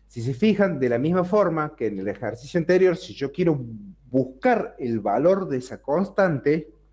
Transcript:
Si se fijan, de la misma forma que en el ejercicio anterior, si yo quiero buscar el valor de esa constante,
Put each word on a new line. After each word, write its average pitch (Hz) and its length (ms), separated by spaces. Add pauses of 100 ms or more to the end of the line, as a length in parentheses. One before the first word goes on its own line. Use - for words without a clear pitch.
Si - 140
se 131 120
fijan, 196 460
de 127 100
la 117 80
misma 175 260
forma 170 520
que 117 120
en 101 120
el 95 80
ejercicio 120 520
anterior, 180 380
si - 160
yo 139 180
quiero 160 320 (480)
buscar 202 680
el 117 200
valor 143 480
de 139 100
esa 123 240
constante, 170 920 (200)